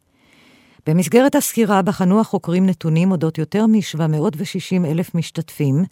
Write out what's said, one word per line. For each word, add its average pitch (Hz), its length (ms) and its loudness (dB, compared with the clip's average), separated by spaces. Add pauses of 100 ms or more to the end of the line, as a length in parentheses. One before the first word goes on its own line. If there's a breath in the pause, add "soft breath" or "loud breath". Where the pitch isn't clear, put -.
(880 soft breath)
במסגרת 180 480 2
הסקירה 208 480 0
בחנו 185 380 2
החוקרים 185 460 -2
נתונים 170 440 0
אודות 160 280 -2
יותר 196 280 0
משבע 175 400 0
מאות 156 300 0
ושישים 185 480 -4
אלף 160 300 -4
משתתפים, 156 760 -2